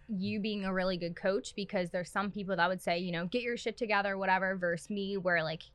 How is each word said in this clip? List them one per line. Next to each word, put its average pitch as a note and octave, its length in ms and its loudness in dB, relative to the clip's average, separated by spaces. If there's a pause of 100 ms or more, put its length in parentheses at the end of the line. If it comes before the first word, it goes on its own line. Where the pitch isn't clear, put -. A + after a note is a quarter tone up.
you G3+ 320 -2
being G#3 240 -2
a F#3+ 80 0
really F#3 240 2
good E3+ 200 -4
coach, G3 400 0
because F#3 340 -2
there's F3+ 200 -4
some G3+ 200 0
people G3 260 -4
that E3+ 120 4
would F#3 120 -2
say, F3 200 2
you F#3 100 -2
know, E3+ 160 -2
"Get A#3+ 160 0
your A#3+ 140 -2
shit A3 200 -4
together," G3+ 400 2
whatever, F#3+ 400 2
versus E3+ 320 0
me G3+ 280 -2
where, F3 260 2
like, D#3+ 220 -4 (100)